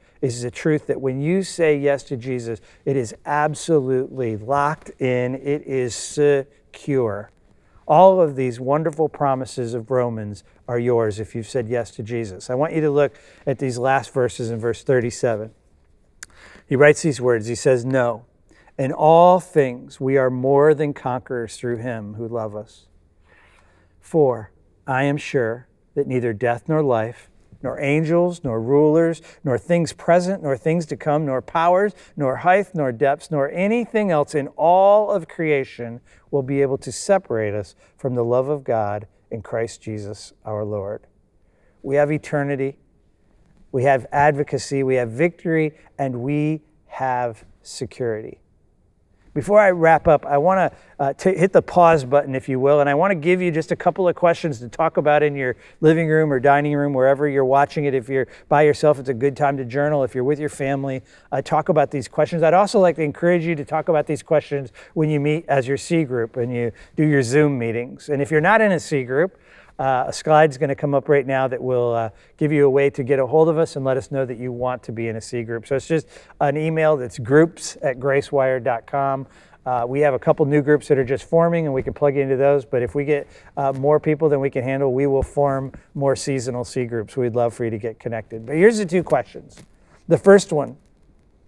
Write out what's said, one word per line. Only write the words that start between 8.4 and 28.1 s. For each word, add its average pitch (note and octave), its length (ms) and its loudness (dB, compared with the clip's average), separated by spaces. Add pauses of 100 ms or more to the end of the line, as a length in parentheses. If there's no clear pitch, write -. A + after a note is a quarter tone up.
wonderful D3+ 480 0
promises C3 680 -4
of A2+ 160 -8
Romans A2+ 540 -4 (240)
are A#2+ 100 -4
yours A#2 400 0
if G#2+ 160 -12
you've A#2 140 -10
said A#2 200 -4
yes A#2 240 -4
to A#2 120 -12
Jesus. A2 440 -8
I B2+ 60 -4
want D#3 180 -2
you D#3+ 100 -2
to D3+ 80 2
look C#3+ 260 0 (320)
at C3+ 100 -4
these B2+ 200 -4
last C3 360 0
verses B2 340 -2
in A2+ 120 -6
verse A2+ 240 -4
thirty-seven. A#2 680 -2 (1160)
He C#3 80 0
writes D3 260 6
these C3 180 -2
words. A#2+ 280 0
He A#2+ 80 -6
says, B2 280 0
"No, B2 420 -2 (520)
in C3+ 140 -4
all E3+ 480 6
things C3+ 580 -2
we C3+ 180 0
are C3 140 2
more C#3 420 4
than C#3+ 220 0
conquerors B2 600 -8
through A#2+ 220 -6
Him A2+ 360 -10
who A2+ 140 -10
loved A2 260 -6
us. - 320 -16 (1120)
For B2 540 0 (340)
I C3 180 0
am C#3+ 120 0
sure B2 500 -4 (300)
that C#3+ 100 -2
neither A#2+ 260 -2
death A#2+ 360 -4
nor D#3 160 0
life, A#2 440 -2 (320)
nor B2 200 -8
angels, E3 640 0